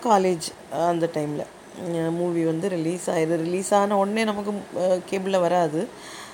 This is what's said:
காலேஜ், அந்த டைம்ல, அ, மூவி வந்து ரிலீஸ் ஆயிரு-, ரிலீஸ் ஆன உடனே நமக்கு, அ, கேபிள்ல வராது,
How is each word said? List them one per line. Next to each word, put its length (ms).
காலேஜ், 720
அந்த 400
டைம்ல, 260
அ, 720
மூவி 340
வந்து 240
ரிலீஸ் 420
ஆயிரு-, 260
ரிலீஸ் 380
ஆன 240
உடனே 260
நமக்கு, 280
அ, 240
கேபிள்ல 300
வராது, 480